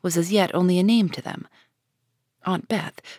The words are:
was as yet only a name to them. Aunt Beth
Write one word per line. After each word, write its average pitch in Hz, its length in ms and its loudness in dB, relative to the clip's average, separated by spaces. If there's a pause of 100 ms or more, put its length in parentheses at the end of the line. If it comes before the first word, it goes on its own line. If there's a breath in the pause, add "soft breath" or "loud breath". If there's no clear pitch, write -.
was 175 160 -4
as 170 140 0
yet 196 240 2
only 180 240 2
a 180 60 2
name 220 260 4
to - 100 -10
them. - 280 -12 (960 soft breath)
Aunt - 240 -4
Beth - 340 -6 (160 loud breath)